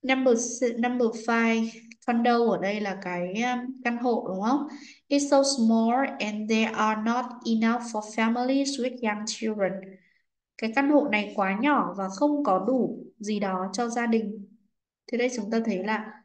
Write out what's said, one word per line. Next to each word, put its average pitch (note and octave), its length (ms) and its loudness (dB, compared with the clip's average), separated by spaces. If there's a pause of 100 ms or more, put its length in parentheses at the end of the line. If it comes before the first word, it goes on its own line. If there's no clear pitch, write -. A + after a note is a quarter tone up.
Number C4 360 4
s-, A3+ 440 -2
number B3 260 2 (200)
five, A3+ 420 2 (380)
condo A#3+ 300 2 (140)
ở F3+ 100 0
đây G3+ 200 -2
là F#3+ 200 -4
cái, F3+ 400 -4
um, B3 420 -4
căn A#3 140 0
hộ A#3+ 300 0
đúng F#3+ 140 -4
không? C#4 260 0 (420)
It's C#4+ 200 2
so C#4 140 6
small A#3+ 640 2 (120)
and G#3+ 300 -4
there A3 240 2
are G#3+ 320 0
not A#3+ 200 0 (200)
enough A3+ 360 2
for - 200 -6
families B3 640 0
with A#3+ 500 0
young G#3 120 -8
children. G#3 460 -2 (840)
Cái A3 180 -4
căn C#4 140 2
hộ D4 220 6
này G#3 240 0
quá G3 260 0
nhỏ A#3+ 360 2
và F#3+ 120 -4
không D4 340 0
có F#3+ 240 2
đủ A#3+ 380 0 (140)
gì G#3 200 -2
đó F#3+ 340 -2
cho A#3+ 160 -2
gia A#3 160 -2
đình. A3 400 0 (680)
Thế A#3+ 60 -2
đây B3 180 2
chúng G#3 160 -6
ta A3+ 140 2
thấy F#3 180 -2
là G#3+ 280 -4 (140)